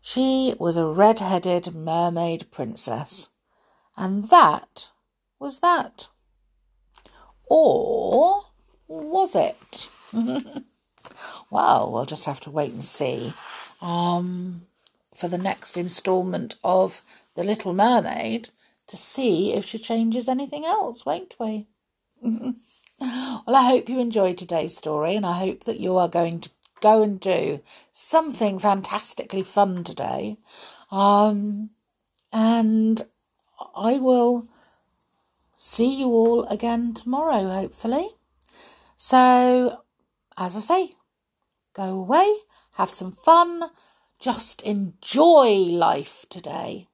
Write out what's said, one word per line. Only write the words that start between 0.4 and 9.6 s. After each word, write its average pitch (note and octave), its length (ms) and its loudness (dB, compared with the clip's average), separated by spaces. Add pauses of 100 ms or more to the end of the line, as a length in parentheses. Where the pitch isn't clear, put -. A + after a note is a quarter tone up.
was E3+ 180 0
a E3 100 0
red-headed F3+ 880 2
mermaid E3 760 -2
princess. - 800 -6 (680)
And G3 340 -4
that - 600 4 (480)
was C#4 220 -10
that. - 480 -2 (1400)
Or D#4+ 960 4 (460)
was D#4+ 460 -4
it? - 540 -4 (240)